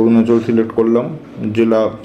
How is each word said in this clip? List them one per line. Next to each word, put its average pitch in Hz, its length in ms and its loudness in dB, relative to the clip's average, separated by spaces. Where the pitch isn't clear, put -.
অরুণাচল 117 460 4
সিলেক্ট 113 320 0
করলাম, 117 280 0
জেলা 113 240 2